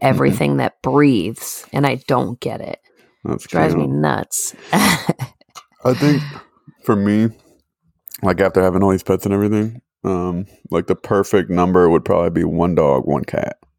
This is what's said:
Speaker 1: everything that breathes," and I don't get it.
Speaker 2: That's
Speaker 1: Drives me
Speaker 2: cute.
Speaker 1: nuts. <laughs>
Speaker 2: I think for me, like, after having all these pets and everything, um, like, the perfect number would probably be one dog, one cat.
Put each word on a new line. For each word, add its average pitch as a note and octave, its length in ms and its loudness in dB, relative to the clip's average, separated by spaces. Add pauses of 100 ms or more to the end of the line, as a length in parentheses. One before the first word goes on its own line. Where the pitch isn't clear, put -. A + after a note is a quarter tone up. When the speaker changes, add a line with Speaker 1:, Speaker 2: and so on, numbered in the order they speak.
Speaker 1:
everything C#3 560 0
that - 240 -4
breathes," C3 920 0
and C#3+ 120 0
I C3 220 -2
don't B2+ 320 -2
get A#2 220 -8
it. - 180 -14 (440)
Speaker 2:
That's - 240 -6
Speaker 1:
Drives E3 280 0
me D3+ 100 -2
Speaker 2:
cute. C3+ 100 -4
Speaker 1:
nuts. - 680 -4
<laughs> - 100 -12
Speaker 2:
I - 1200 -4
think D3 280 2 (640)
for A2+ 120 2
me, G#2 340 2 (920)
like, F#2 180 2
after F#2+ 200 2
having F#2 220 2
all G2 80 4
these F#2+ 120 0
pets F#2+ 220 -2
and G2 80 0
everything, G#2+ 480 -2 (220)
um, F2+ 420 -4 (260)
like, F2 160 -2
the F2+ 80 0
perfect G2 540 0
number F2+ 400 4
would E2 160 2
probably F2 260 2
be E2 120 0
one E2+ 320 0
dog, C#2 300 2
one D2 180 -2
cat. - 340 -6 (220)